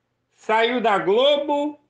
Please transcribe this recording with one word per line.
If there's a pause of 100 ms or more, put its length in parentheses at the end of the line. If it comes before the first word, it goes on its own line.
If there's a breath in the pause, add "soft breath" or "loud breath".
(340)
saiu
da
Globo (120)